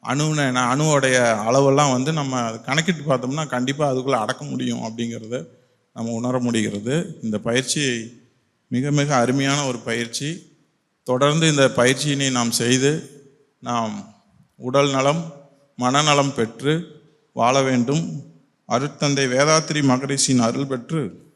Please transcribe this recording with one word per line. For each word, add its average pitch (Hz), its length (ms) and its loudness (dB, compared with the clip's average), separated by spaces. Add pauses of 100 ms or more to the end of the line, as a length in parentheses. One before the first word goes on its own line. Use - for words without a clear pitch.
அணுன்னா 147 440 0
என்ன, 127 300 0
அணுவோடைய 143 400 4 (320)
அளவெல்லாம் 139 440 4
வந்து 131 200 -2
நம்ம 135 240 -4
அதை 113 240 -4
கணக்கிட்டு 151 540 -2
பார்த்தோம்னா 131 320 -4
கண்டிப்பா 135 480 0
அதுக்குள்ள 131 160 -2
அடக்க 123 340 -2
முடியும் 127 380 -6
அப்படிங்கிறத 117 640 -8 (480)
நம்ம 113 160 -6
உணர 123 280 -2
முடிகிறது. 117 840 -2
இந்த 107 160 -4
பயிற்சி 120 760 -2 (540)
மிக, 127 240 -2
மிக 143 260 0
அருமையான 139 500 0
ஒரு 120 120 -4
பயிற்சி. 117 760 -8 (460)
தொடர்ந்து 147 480 2
இந்த 139 180 4
பயிற்சியினை 135 600 2
நாம் 120 200 0
செய்து, 131 720 0 (380)
நாம் 113 540 -6 (420)
உடல் 139 340 2
நலம், 147 440 0 (420)
மனநலம் 139 580 2
பெற்று 139 680 -4 (320)
வாழ 127 300 2
வேண்டும். 135 600 0 (460)
அருட்தந்தை 139 600 0
வேதாத்ரி 151 540 2
மகரிஷியின் 135 560 2
அருள் 120 280 0
பெற்று 127 540 -6 (160)